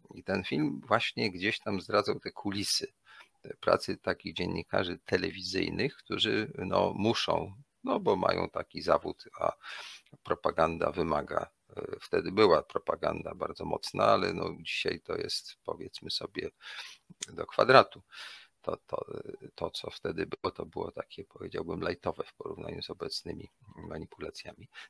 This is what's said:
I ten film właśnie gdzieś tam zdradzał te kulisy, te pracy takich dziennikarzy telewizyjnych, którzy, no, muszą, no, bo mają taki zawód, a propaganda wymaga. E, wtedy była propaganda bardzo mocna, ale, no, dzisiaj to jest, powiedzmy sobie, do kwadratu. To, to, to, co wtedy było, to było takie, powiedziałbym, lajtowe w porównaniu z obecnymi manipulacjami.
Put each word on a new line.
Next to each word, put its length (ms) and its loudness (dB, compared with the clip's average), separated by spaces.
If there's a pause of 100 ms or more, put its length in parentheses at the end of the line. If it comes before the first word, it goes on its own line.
(140)
I 100 -14
ten 200 0
film 420 0
właśnie 440 2
gdzieś 280 0
tam 220 -2
zdradzał 400 2
te 100 -8
kulisy, 600 -2 (500)
te 140 -14
pracy 400 4
takich 380 -4
dziennikarzy 680 -2
telewizyjnych, 920 0
którzy, 640 0
no, 380 2
muszą, 580 2 (300)
no, 160 0
bo 160 4
mają 340 2
taki 320 -8
zawód, 420 2 (140)
a 140 2 (720)
propaganda 680 2
wymaga. 580 0 (260)
E, 60 -4 (180)
wtedy 320 2
była 300 8
propaganda 720 -2
bardzo 300 -6
mocna, 400 0
ale, 300 6
no, 260 -4
dzisiaj 400 -4
to 160 -4
jest, 480 -6
powiedzmy 460 -8
sobie, 400 -6 (800)
do 180 -6
kwadratu. 560 6 (600)
To, 140 -2 (100)
to, 200 -4 (480)
to, 160 -6
co 200 -8
wtedy 360 -6
było, 240 -4
to 160 -8
było 240 -6
takie, 340 -10
powiedziałbym, 560 -8
lajtowe 440 -2
w 100 -14
porównaniu 480 -8
z 80 -8
obecnymi 580 -8 (280)
manipulacjami. 920 -12 (220)